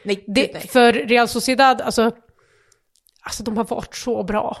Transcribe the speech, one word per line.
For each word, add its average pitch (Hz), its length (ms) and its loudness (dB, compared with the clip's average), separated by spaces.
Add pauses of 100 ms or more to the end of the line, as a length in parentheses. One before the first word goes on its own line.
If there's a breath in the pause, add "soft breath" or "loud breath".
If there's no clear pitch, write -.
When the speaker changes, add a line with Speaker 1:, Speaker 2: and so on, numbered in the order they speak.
Speaker 1:
nej, 202 240 -6
Speaker 2:
Det, 185 140 0
Speaker 1:
gud, - 120 0
nej. 170 140 -12
Speaker 2:
för 240 260 6
Real 240 340 2
Sociedad, 254 540 2
alltså, 233 300 0 (1120)
alltså, - 200 -12
de 214 140 -6
har 226 60 0
varit - 320 -8
så 220 280 -4
bra. 208 360 -4